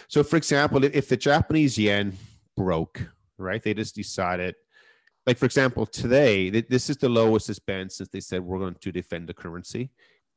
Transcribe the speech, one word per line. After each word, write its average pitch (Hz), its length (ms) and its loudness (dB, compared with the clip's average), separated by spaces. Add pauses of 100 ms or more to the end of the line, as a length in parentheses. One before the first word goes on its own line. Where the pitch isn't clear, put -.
so 147 140 4
for 143 140 2
example, 143 480 2
if, 139 100 2
if 143 140 0
the 131 80 2
Japanese 147 640 2
yen 101 400 2 (380)
broke, 90 440 -2 (380)
right, 95 240 -6
they 107 120 0
just 104 200 -6
decided, 90 600 -4 (720)
like, 123 120 2
for 131 80 2
example, 123 400 0
today, 117 640 2
th-, 113 180 0
this 123 220 0
is 143 80 -4
the 131 100 2
lowest 113 400 4
it's 104 100 -6
been 95 300 -8
since 92 220 -14
they 98 100 -10
said 92 220 -6
we're 92 160 -6
going 92 200 -6
to 95 140 -10
defend 85 340 -8
the 82 60 -12
currency. 92 580 -10 (460)